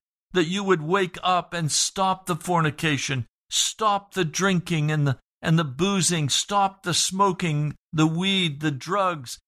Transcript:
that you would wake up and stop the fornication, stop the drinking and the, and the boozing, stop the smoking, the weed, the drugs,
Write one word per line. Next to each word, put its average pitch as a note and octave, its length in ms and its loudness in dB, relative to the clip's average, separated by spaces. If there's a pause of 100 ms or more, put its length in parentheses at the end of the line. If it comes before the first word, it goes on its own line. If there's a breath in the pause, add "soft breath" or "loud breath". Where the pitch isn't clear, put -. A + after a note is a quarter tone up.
(340)
that F3+ 120 2
you F#3 180 -2
would F#3 180 4
wake F3+ 420 0
up F3+ 300 0
and E3 180 -2
stop F#3+ 540 -2
the F3 100 -2
fornication, D#3 880 0 (240)
stop - 640 -2
the F#3+ 120 0
drinking E3 680 0
and D3+ 160 2
the, C3 100 0 (240)
and D#3+ 160 4
the E3+ 60 2
boozing, D#3+ 640 0
stop G3 540 0
the F3 100 -2
smoking, F3 840 0 (180)
the D#3 140 4
weed, F3 540 0
the D#3 100 0
drugs, D#3+ 760 -4